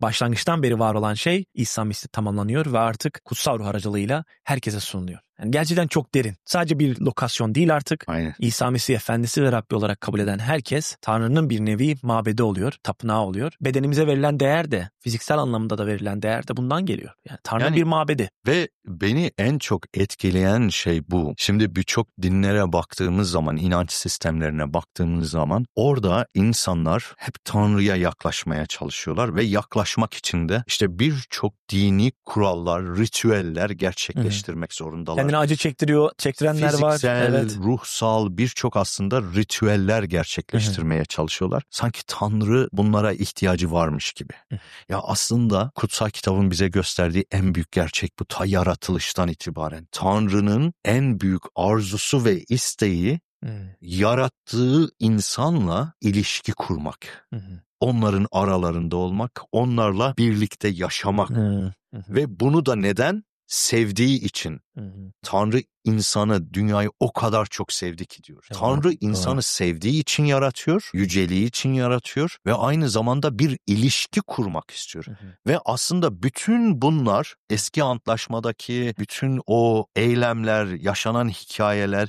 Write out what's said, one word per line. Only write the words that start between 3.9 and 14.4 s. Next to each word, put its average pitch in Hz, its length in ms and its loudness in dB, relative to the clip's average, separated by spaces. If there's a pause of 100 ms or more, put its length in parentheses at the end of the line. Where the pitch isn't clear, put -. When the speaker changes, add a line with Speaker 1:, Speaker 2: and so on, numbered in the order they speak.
Speaker 1:
herkese 117 360 -4
sunuluyor. 90 380 -8 (200)
Yani 107 120 -4
gerçekten 165 360 2
çok - 280 -2
derin. 117 300 0
Sadece 165 340 0
bir 139 220 2
lokasyon 117 540 -2
değil 165 200 4
artık. 147 320 -2
Speaker 2:
Aynen. 82 320 -2
Speaker 1:
İsa 120 320 0
Mesih 127 240 0
Efendisi 117 480 0
ve 131 100 4
Rabbi 113 220 -2
olarak 104 260 0
kabul 104 200 -2
eden 101 180 0
herkes 139 600 -2
Tanrı'nın 120 500 2
bir 110 160 0
nevi 123 360 2
mabedi 113 400 0
oluyor, 104 300 0 (100)
tapınağı 110 380 -2
oluyor. 104 400 -2
Bedenimize 139 460 2
verilen 143 340 2